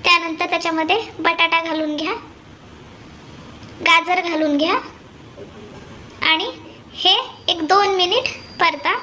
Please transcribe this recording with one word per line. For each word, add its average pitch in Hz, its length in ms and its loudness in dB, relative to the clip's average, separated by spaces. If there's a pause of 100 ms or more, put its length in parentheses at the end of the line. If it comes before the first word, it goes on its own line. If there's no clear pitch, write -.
त्यानंतर 339 420 2
त्याच्यामध्ये 330 560 0 (180)
बटाटा 330 420 2
घालून 311 340 -2
घ्या, 320 180 -2 (1700)
गाजर 339 400 4
घालून 311 360 2
घ्या 330 180 2 (1500)
आणि 339 300 2 (420)
हे 403 360 2 (180)
एक 330 200 -2
दोन 392 200 6
मिनिट 392 360 2 (360)
परता. 330 440 0